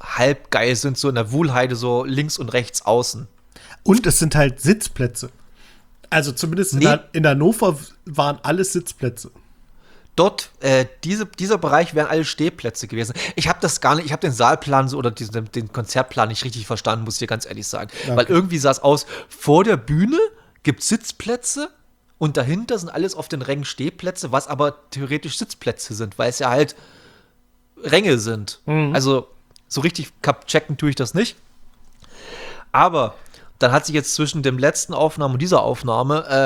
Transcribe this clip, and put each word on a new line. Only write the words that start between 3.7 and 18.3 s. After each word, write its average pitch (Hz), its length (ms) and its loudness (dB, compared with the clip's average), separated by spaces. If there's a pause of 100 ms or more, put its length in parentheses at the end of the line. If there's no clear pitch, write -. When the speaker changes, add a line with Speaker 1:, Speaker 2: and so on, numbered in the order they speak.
Speaker 2:
Und 185 220 6
es 156 120 4
sind 160 160 2
halt 143 260 4
Sitzplätze. 143 680 0 (800)
Also 147 220 0
zumindest 170 420 -2
in 139 60 2
Speaker 1:
Nee. 151 80 6
Speaker 2:
Han-, 151 240 2
in 156 140 2
Hannover 156 540 4
w-, - 40 -16 (220)
waren 143 360 -2
alles 180 300 0
Sitzplätze. - 580 -6 (880)
Speaker 1:
Dort, 196 420 2
äh, 131 260 4 (200)
diese, 202 200 -2
dieser 196 320 -2
Bereich 165 380 2
wären 151 140 2
alle 156 160 0
Stehplätze - 640 -4
gewesen. 113 260 -6 (220)
Ich 160 120 0
hab 175 120 0
das - 200 -2
gar 139 140 4
nicht, 165 120 -2
ich 135 60 -4
hab - 80 -6
den 156 120 0
Saalplan 135 560 4
so 139 100 -4
oder 120 140 0
diesen, 110 400 -8
den 110 200 -8
Konzertplan 120 560 -2
nicht 110 160 -6
richtig 113 220 -8
verstanden, 110 380 -4
muss 110 100 -6
ich - 60 -6
dir 120 80 -4
ganz 113 180 -6
ehrlich 107 220 -12
sagen. 110 220 -8 (120)
Speaker 2:
Okay. 127 140 -2
Speaker 1:
Weil 123 100 4
irgendwie 175 320 2